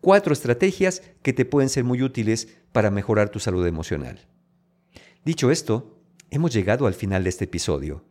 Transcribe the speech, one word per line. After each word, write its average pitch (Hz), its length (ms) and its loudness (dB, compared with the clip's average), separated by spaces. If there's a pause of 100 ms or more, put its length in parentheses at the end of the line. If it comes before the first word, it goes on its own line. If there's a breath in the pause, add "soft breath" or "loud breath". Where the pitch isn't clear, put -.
cuatro 190 320 4
estrategias 185 680 0 (200 loud breath)
que 131 100 0
te 123 140 0
pueden 135 240 2
ser 127 140 -2
muy 123 180 0
útiles 113 560 -4 (140)
para 107 180 4
mejorar 104 400 2
tu - 80 -8
salud 90 280 0
emocional. 78 600 -6 (960 loud breath)
Dicho 147 260 2
esto, 127 520 -2 (260)
hemos 147 240 -2
llegado 113 340 2
al 95 80 0
final 98 280 -2
de 92 80 0
este - 140 -6
episodio. 76 680 -4